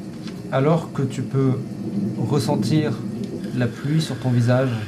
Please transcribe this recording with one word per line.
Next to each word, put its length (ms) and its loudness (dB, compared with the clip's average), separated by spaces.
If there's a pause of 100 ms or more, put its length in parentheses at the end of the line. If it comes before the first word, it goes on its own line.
(520)
alors 400 2
que 120 -2
tu 180 -2
peux 380 0 (580)
ressentir 760 2 (600)
la 120 2
pluie 340 0
sur 160 -4
ton 140 0
visage, 400 4 (160)